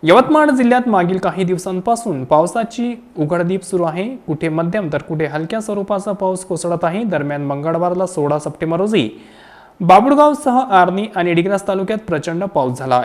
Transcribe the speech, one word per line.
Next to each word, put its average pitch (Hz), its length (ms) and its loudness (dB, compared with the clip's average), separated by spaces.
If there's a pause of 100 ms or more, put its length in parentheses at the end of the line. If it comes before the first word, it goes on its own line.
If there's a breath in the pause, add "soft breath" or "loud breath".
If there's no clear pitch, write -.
यवतमाळ 277 480 6
जिल्ह्यात 247 380 2
मागील 185 300 2
काही 185 260 -2
दिवसांपासून 185 800 -4
पावसाची 226 800 0 (160)
उघडदीप 175 440 -2
सुरू 180 200 -2
आहे. 180 340 -4
कुठे 165 320 -6
मध्यम 170 440 -2
तर 147 60 -2
कुठे 156 280 -4
हलक्या 160 340 -6
स्वरूपाचा 208 520 -4
पाऊस 185 320 -4
कोसळत 170 400 -4
आहे. 180 200 -2
दरम्यान, 143 380 -4
मंगळवारला, 165 640 -2
सोळा 151 320 -2
सप्टेंबर 160 380 -4
रोजी 185 340 0 (680 loud breath)
बाभुळगावसह 269 800 4
आर्णी 196 480 2 (100)
आणि 175 160 0
डिग्रस 190 360 0
तालुक्यात 196 300 -2
प्रचंड 170 460 -4
पाऊस 131 340 -2
झाला. 127 260 2